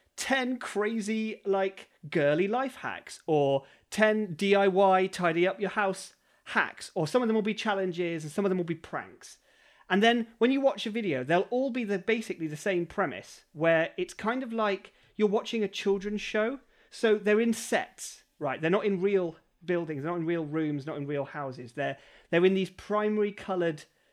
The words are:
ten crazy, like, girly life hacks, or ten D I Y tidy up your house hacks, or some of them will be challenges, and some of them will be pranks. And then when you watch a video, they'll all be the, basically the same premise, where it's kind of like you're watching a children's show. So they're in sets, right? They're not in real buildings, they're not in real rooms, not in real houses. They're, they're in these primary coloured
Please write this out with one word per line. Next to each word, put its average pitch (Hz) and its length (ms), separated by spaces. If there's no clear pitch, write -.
ten 254 420
crazy, 220 840
like, 196 440
girly 156 400
life 254 280
hacks, - 500
or 139 380
ten 214 440
D 196 200
I 196 140
Y 190 400
tidy 175 380
up 185 140
your 190 100
house 196 440
hacks, - 500
or 160 140
some 247 140
of 233 60
them 220 60
will 220 80
be 214 120
challenges, 180 680
and 151 100
some 202 140
of 185 40
them 185 80
will 175 60
be 165 100
pranks. 113 640
And 190 120
then 226 260
when 240 120
you 277 120
watch 262 240
a 220 40
video, 185 340
they'll 165 260
all 254 200
be 240 140
the, 202 140
basically 220 480
the 151 100
same 175 300
premise, 139 560
where 165 460
it's 180 160
kind 240 280
of 226 100
like 208 400
you're 208 120
watching 226 360
a 190 40
children's 202 520
show. 226 380
So 220 280
they're 208 220
in 233 120
sets, - 720
right? 135 220
They're 160 100
not 196 160
in 196 140
real 185 360
buildings, 160 380
they're 165 100
not 175 80
in 160 60
real 170 180
rooms, 147 420
not 156 100
in 143 100
real 143 180
houses. 131 480
They're, 139 240
they're 170 140
in 190 100
these 190 160
primary 208 640
coloured 175 520